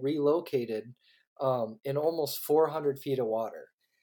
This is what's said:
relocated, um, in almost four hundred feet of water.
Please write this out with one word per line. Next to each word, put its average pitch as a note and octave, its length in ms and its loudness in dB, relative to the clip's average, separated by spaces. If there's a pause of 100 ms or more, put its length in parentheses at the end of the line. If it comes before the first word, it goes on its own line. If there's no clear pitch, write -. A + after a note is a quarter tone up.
relocated, C#3 920 0 (440)
um, B2 460 0
in C#3 100 -2
almost D3+ 440 0
four D#3 280 4
hundred D3 320 -2
feet C3+ 200 -2
of A#2 80 0
water. A2 420 -4 (320)